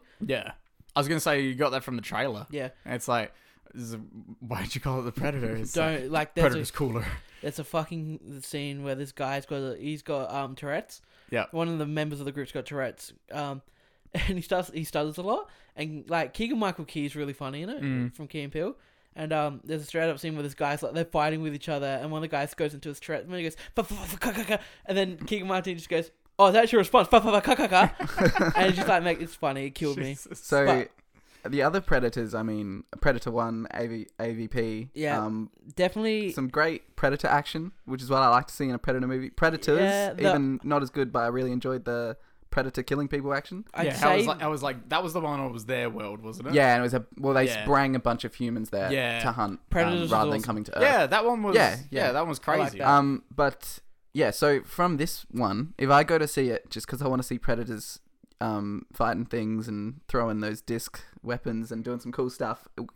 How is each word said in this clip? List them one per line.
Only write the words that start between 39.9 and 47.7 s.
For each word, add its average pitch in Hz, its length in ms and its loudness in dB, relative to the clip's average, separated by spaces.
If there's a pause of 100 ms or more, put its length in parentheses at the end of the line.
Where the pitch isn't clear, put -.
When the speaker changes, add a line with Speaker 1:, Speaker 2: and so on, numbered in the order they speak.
Speaker 2:
the 151 160 2
Speaker 3:
even 135 340 2
not 147 200 2
as 127 60 -6
good, 127 240 -2
but 123 60 2
I 117 80 2
really 127 260 -2
enjoyed 127 320 -2
the 117 320 -4 (340)
Predator 135 300 0
killing 139 260 -2
people 139 240 -4
action. 180 320 -6 (120)
Speaker 2:
I'd 165 100 -2
Speaker 1:
Yeah, 143 60 2 (180)
I 185 60 6
was 208 80 4
Speaker 2:
say 233 40 2
Speaker 1:
like, 151 140 -2
I 156 60 -2
was 147 160 -2
like, 127 260 -6
that 165 140 2
was 165 100 -4
the 180 80 0
one 147 180 -2
that 135 140 -2
was 110 140 -10
their 123 200 -2
world, 107 360 -8
wasn't 110 240 -10
it? 143 80 2
Speaker 3:
Yeah, 135 180 8
and 123 60 6
it 123 40 2
was 123 120 0
a, 120 100 -2 (100)
well, 135 200 2
they 131 100 6
Speaker 1:
Yeah. 113 180 -2
Speaker 3:
sprang 135 320 4